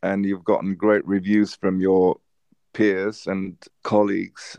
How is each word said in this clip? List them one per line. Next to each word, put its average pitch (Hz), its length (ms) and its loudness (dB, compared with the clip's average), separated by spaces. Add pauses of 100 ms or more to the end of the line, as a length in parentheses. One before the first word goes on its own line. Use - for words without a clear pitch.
and 98 220 -2
you've 98 180 -4
gotten 98 320 0
great 104 320 2
reviews 101 480 0
from 95 240 -2
your 92 380 2 (560)
peers 101 540 -2
and 95 300 -6 (260)
colleagues, 101 760 -2